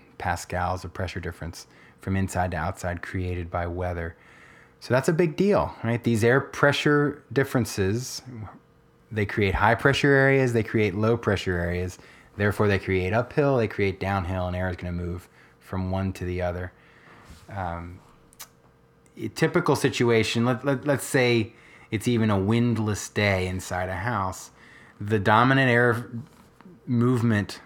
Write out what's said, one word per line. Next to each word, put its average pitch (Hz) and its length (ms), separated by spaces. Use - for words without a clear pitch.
pascals 90 680
of 87 100
pressure 90 260
difference 82 480
from 95 140
inside 92 360
to 87 60
outside 87 440
created 90 480
by 87 180
weather. 87 480
So - 140
that's 135 160
a 170 40
big 160 220
deal, 196 380
right? 117 200
These 117 200
air 123 160
pressure 147 840
differences, 117 880
they 107 140
create 98 300
high 110 200
pressure 139 360
areas, 135 420
they 113 100
create 107 320
low 110 220
pressure 95 400
areas. 87 400
Therefore, 104 320
they 98 100
create 92 320
uphill, 135 460
they 110 100
create 98 320
downhill, 95 480
and 90 80
air 92 140
is 92 80
gonna 90 160
move 87 340
from 92 320
one 95 220
to - 100
the 90 180
other. 90 300
Um, 87 500
a 110 100
typical 160 480
situation, 117 680
let, 123 180
let, 139 220
let's 143 180
say 120 480
it's 110 160
even 110 220
a 101 100
windless 110 680
day 98 380
inside 92 420
a 92 60
house, 95 560
the 104 180
dominant 123 500
air 120 400
movement 117 800